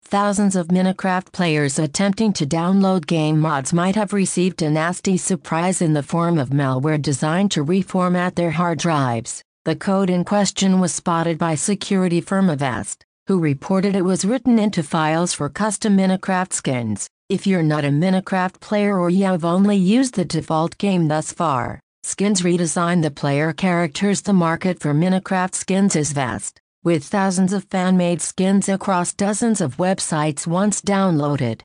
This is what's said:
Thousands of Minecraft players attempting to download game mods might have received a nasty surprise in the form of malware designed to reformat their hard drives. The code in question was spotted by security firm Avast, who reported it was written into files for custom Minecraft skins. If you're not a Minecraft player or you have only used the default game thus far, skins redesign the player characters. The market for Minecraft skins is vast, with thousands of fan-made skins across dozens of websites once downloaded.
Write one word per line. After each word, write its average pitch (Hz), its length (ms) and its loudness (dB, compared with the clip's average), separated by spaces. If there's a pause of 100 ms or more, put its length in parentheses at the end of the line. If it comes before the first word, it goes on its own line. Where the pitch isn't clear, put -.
Thousands 202 500 2
of 170 140 0
Minecraft 185 640 0
players 151 460 0
attempting 196 560 0
to 147 140 -2
download 185 580 2
game 156 340 2
mods 151 320 0
might 180 240 2
have 208 180 -2
received 185 500 0
a 151 80 0
nasty 175 460 0
surprise 180 600 -2
in 160 140 2
the 147 80 2
form 170 380 0
of 127 100 -2
malware 139 500 0
designed 156 520 0
to 151 120 -2
reformat 180 680 0
their 170 180 -2
hard 165 280 -2
drives. 131 640 -2 (220)
The 160 100 -2
code 190 340 0
in 180 140 0
question 190 560 2
was 180 140 0
spotted 165 440 -2
by 165 160 -2
security 185 680 0
firm 190 280 0
Avast, 135 540 -4 (240)
who 196 100 2
reported 180 580 0
it 185 100 0
was 185 200 0
written 240 320 2
into 202 240 0
files 160 520 0
for 147 160 -4
custom 202 480 0
Minecraft 185 560 0
skins. 117 560 -4 (180)
If 190 180 -4
you're 190 160 2
not 151 220 2
a 143 60 0
Minecraft 185 720 0
player 202 360 0
or 175 120 2
you 190 160 2
have 185 180 0
only 190 320 2
used 220 400 2
the 185 80 0
default 160 540 -2
game 180 320 2
thus 156 240 -2
far, 131 480 -2 (220)
skins 196 380 -2
redesign 175 600 0
the 156 100 0
player 147 400 -2
characters. 180 680 -2
The 208 100 -2
market 175 480 0
for 147 140 -2
Minecraft 185 600 0
skins 190 440 0
is 151 160 -2
vast, 120 480 -6 (240)
with 170 180 2
thousands 190 480 0
of 196 140 -4
fan-made 180 560 0
skins 196 480 0
across 190 420 -2
dozens 214 480 0
of 147 160 -2
websites 170 720 -2
once 190 320 0
downloaded. 147 840 0